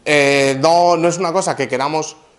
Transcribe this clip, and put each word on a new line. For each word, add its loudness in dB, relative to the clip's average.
eh, 2
no, 2
no 0
es -2
una -4
cosa -2
que -4
queramos -4